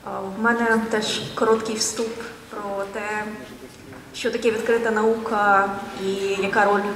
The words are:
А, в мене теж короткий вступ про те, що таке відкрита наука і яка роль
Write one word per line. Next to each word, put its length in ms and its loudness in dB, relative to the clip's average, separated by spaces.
А, 60 -10
в 240 -6
мене 460 2
теж 320 -2
короткий 400 2
вступ 360 -2
про 120 -10
те, 300 -4
що 180 -2
таке 200 2
відкрита 400 2
наука 800 4
і 80 0
яка 220 4
роль 160 4